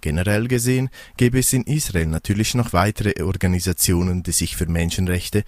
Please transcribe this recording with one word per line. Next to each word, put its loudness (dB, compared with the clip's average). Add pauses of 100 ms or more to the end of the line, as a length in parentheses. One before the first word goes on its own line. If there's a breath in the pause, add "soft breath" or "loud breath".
Generell 0
gesehen 0 (260 loud breath)
gäbe 4
es 0
in 2
Israel 0
natürlich 0
noch 0
weitere 0
Organisationen, 0
die -6
sich -2
für -4
Menschenrechte 0